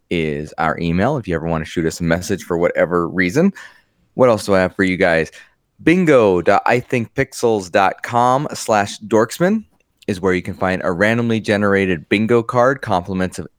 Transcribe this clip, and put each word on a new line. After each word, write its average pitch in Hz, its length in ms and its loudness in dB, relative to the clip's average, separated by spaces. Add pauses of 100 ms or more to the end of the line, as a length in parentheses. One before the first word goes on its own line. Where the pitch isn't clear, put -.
(100)
is 76 480 -4
our 80 220 0
email 92 380 0
if 113 100 -10
you 85 60 -2
ever 80 120 -4
want 82 160 -2
to - 80 -12
shoot 82 160 -4
us 80 140 -4
a 87 40 -4
message 90 380 -2
for 87 160 -6
whatever 85 500 0
reason. 92 440 0 (600)
What 127 160 4
else 104 160 0
do 101 80 2
I 95 60 4
have 90 140 0
for - 100 0
you 92 120 0
guys? 82 340 2 (520)
Bingo 135 600 4
dot 98 240 2
I 123 140 2
think 120 340 -6
pixels 113 560 -2
dot 95 320 0
com 123 520 0
slash 104 460 -2
dorksman 120 640 0 (440)
is 92 140 -4
where 95 120 2
you 90 80 -2
can 95 120 -8
find 92 300 -2
a 87 60 -2
randomly 113 500 0
generated 98 680 0
bingo 113 340 2
card, 127 400 0
compliments 92 560 -4
of 85 80 -10 (120)